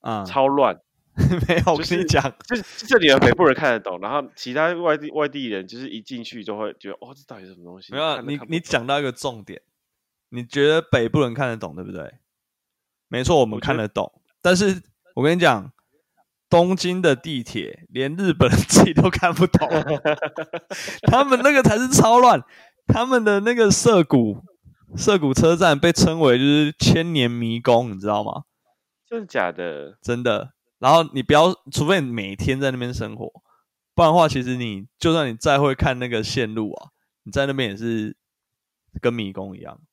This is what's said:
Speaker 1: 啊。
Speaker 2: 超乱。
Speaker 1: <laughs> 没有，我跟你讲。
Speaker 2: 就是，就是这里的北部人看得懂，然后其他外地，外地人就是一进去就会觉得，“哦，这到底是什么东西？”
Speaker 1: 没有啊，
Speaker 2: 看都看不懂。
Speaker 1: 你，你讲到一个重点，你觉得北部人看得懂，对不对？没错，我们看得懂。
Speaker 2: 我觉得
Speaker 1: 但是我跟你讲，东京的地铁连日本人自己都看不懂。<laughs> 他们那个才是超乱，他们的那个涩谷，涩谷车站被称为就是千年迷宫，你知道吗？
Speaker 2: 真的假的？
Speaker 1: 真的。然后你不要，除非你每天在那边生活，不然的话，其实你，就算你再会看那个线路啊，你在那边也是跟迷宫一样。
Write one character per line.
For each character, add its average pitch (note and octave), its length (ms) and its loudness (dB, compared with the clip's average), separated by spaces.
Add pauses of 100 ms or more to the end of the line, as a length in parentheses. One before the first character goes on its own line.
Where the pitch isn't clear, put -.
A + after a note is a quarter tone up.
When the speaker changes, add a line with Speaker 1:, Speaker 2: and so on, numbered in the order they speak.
Speaker 1:
啊。 G#2+ 240 -8
Speaker 2:
超 C3+ 220 0
乱。 C3+ 340 0 (340)
Speaker 1:
<laughs> E3 320 0
没 F3 80 0 (100)
有， F3 80 2
我 D3 60 0
跟 F3 200 -4
你 F#3 40 -2
讲。 D3+ 180 0 (260)
Speaker 2:
就 B3 80 -4
是， G#3+ 60 -6
就 - 60 -16
是 - 180 -18
这 B3+ 140 2
里 E3 80 4
的 C3+ 100 6
北 B2+ 140 6
部 A#2+ 140 0
人 C3 100 4
看 C#3 160 0
得 A2+ 80 -2
懂， F2+ 200 -10
然 G2+ 120 -8
后 C#3 240 -6
其 B2 180 -12
他 D#3 220 0
外 E3 200 0
地， D3 140 -12
外 D3 180 -4
地 C3+ 200 -10
人 F#2+ 180 -6
就 G2 140 -20
是 C3 100 -14
一 A2 100 -14
进 A#2 240 -14
去 A2 200 -16
就 G#2 120 -10
会 G#2+ 180 -10
觉 - 180 -18
得 - 100 -14
，“哦， B2 140 -20
这 C#3 100 -20
到 A2+ 140 -20
底 F#2 80 -20
是 F#2+ 60 -20
什 F2 40 -20
么 F2 60 -20
东 F2+ 180 -20
西？” - 100 -20
Speaker 1:
没 B2+ 60 -10
有 D3+ 80 -4
啊， D3+ 120 -6
Speaker 2:
看 A#2+ 60 -14
都 C#3 60 -12
看 D3 80 -8
不 B2 80 -14
懂。 - 60 -20
Speaker 1:
你， D#3+ 60 -6
你 - 20 -4
讲 A#2+ 260 -6
到 C#3 140 -2
一 - 20 -4
个 C3+ 100 -4
重 A#2+ 320 -10
点， G2 160 -18 (680)
你 B2 160 -12
觉 C#3+ 220 0
得 D#3 120 2
北 A#2+ 300 0
部 D#3 120 0
人 A#2+ 120 -2
看 C3+ 140 -4
得 A2+ 100 -6
懂， F2 180 -14
对 F2+ 80 -14
不 G2 80 -14
对？ E2 280 -16 (880)
没 B2 160 -6
错， D#3 160 4
我 B2 80 6
们 G#2 120 -8
看 C#3+ 160 -2
得 G#2+ 120 -4
懂。 G2 160 -6 (100)
Speaker 2:
我 - 60 -20
觉 - 80 -20
得 - 160 -20
Speaker 1:
但 F3+ 120 4
是 F#3 280 0 (320)
我 B2+ 80 -2
跟 E3 120 2
你 F3+ 60 -2
讲， B2+ 320 0 (760)
东 F3 280 4
京 F3+ 260 -4
的 D3+ 140 4
地 C3 280 -8
铁 - 460 -10
连 C3+ 260 -6
日 F#3+ 160 0
本 - 160 2
人 - 120 4 (100)
自 - 140 6
己 E3+ 100 2
都 E3 160 2
看 E3+ 240 0
不 E3+ 140 2
懂。 - 200 0 (680)
<laughs> - 760 -6
他 C4 140 4
们 C4 180 2
那 C#4 100 6
个 C4+ 120 4
才 A3 160 2
是 B3+ 80 -2
超 B3 320 6
乱， A3 240 6 (420)
他 A#3+ 220 0
们 B3 160 2
的 G#3 160 2
那 A#3 160 0
个 A3 160 4
涩 G#3 320 4
谷， A2+ 400 0 (520)
涩 G3+ 220 2
谷 C#3+ 160 0
车 E3+ 220 4
站 D#3+ 240 2
被 E3+ 120 4
称 E3 280 0
为 B2+ 180 4
就 C3 60 0
是 D3 340 4
千 E3 340 2
年 B2+ 180 0
迷 A#2 300 -4
宫， A#2+ 320 2
你 F#2+ 80 -10
知 G2+ 60 -12
道 G#2 180 0
吗？ G#2+ 200 -10 (640)
Speaker 2:
真 A#3 140 -8
的 G3 40 -14
假 F#2+ 260 -4
的？ D#2 480 -12
Speaker 1:
真 A#2+ 220 -6
的。 A#2 320 -4 (260)
然 C3 140 4
后 E3 180 6
你 C3 120 -4
不 D3 100 0
要， E3 180 6 (200)
除 D3 160 -2
非 F#3 120 2
你 C3 120 -4
每 G2 240 -8
天 C3+ 260 -4
在 C3+ 80 -2
那 B2+ 80 -6
边 B2 160 -8
生 A2 220 -10
活， - 120 -14 (680)
不 F3 80 4
然 D#3 80 6
的 - 40 2
话， D#3+ 140 4
其 B2+ 140 -4
实 B2 140 -4
你， G#2+ 280 -8 (140)
就 E3 120 0
算 D#3+ 160 0
你 A2+ 60 -6
再 C#3 260 0
会 C#3 140 2
看 C3+ 240 -2
那 B2 100 -6
个 A2+ 160 -4
线 A2 300 -4
路 A2 180 -4
啊， - 200 -18 (320)
你 G2+ 80 -16
在 C#3 160 -2
那 C#3 60 -4
边 B2+ 180 -4
也 G2 40 -10
是 A2 400 -6 (840)
跟 A#2+ 100 0
迷 G#2 220 -8
宫 F#2+ 240 -14
一 - 40 -20
样。 D2+ 200 -18 (100)